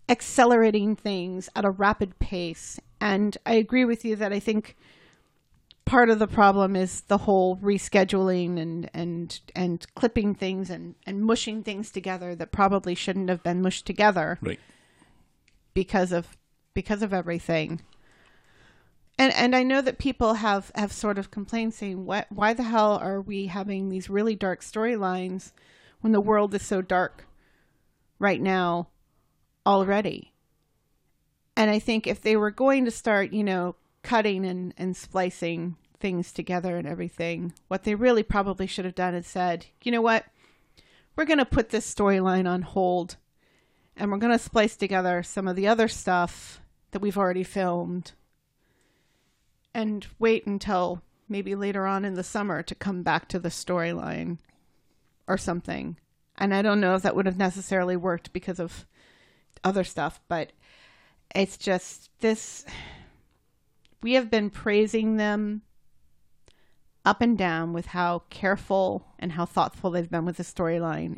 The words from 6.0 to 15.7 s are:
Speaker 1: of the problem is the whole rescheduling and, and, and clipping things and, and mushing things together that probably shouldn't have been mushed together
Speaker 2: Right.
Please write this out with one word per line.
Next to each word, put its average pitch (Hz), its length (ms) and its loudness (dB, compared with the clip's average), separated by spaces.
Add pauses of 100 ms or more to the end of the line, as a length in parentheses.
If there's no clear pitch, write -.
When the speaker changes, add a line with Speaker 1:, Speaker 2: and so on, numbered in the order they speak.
Speaker 1:
of 220 100 4
the 214 80 4
problem 196 480 4
is 185 260 -2
the 196 180 0
whole 185 380 2
rescheduling 190 1000 2
and, 165 340 -6
and, 170 460 -8 (160)
and 180 300 -2 (100)
clipping 214 400 0
things 190 340 -4
and, 170 260 -12 (100)
and 196 160 -6
mushing 220 420 0
things 208 280 -8
together 180 440 -8
that 165 160 -10
probably 196 440 2
shouldn't 190 340 -2
have 180 140 0
been 180 180 0
mushed 185 240 0
together 185 560 2
Speaker 2:
Right. - 180 -6 (1120)